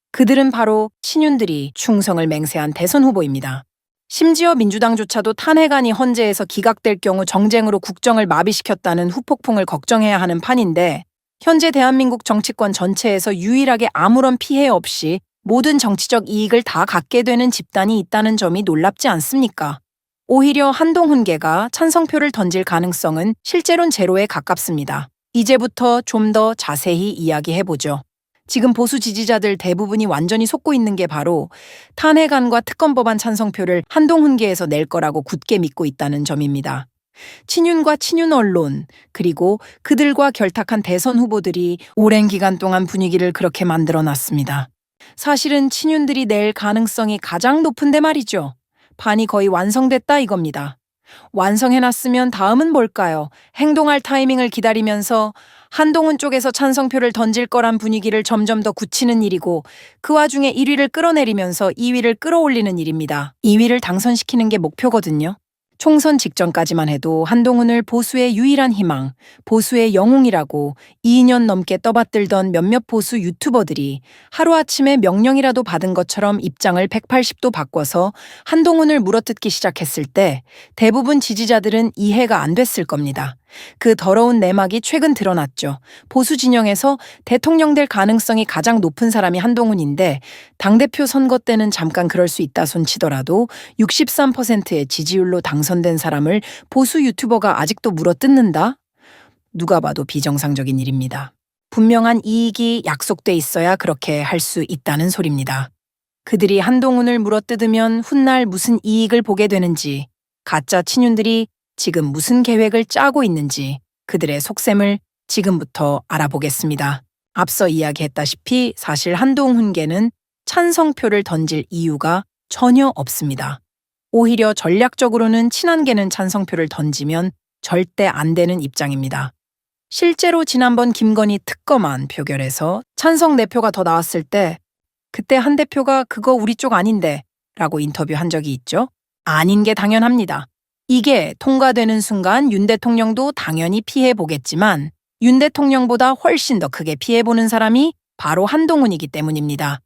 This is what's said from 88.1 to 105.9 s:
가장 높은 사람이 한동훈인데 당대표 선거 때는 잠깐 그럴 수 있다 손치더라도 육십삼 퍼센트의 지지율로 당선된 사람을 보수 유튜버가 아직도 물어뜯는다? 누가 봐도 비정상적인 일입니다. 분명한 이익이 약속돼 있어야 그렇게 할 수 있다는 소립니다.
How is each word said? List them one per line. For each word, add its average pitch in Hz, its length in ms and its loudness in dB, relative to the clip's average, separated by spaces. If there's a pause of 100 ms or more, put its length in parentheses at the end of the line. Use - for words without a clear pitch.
가장 226 340 0
높은 180 300 0
사람이 185 300 0
한동훈인데 185 800 0 (380)
당대표 233 480 2
선거 262 340 2
때는 214 320 0
잠깐 170 360 -2
그럴 175 200 2
수 - 140 -6
있다 156 240 -2
손치더라도 160 840 -2 (320)
육십삼 262 540 0
퍼센트의 208 520 -2
지지율로 180 560 -2
당선된 165 560 -2
사람을 156 440 0 (280)
보수 269 340 2
유튜버가 220 560 0
아직도 214 320 -4
물어뜯는다? 185 840 2 (760)
누가 170 260 0
봐도 147 260 -4
비정상적인 139 720 -4
일입니다. 131 560 -6 (380)
분명한 226 520 2
이익이 233 600 -2
약속돼 160 480 -4
있어야 170 420 0
그렇게 151 460 -4
할 143 180 -4
수 - 280 -4
있다는 156 420 -4
소립니다. 139 600 -4 (520)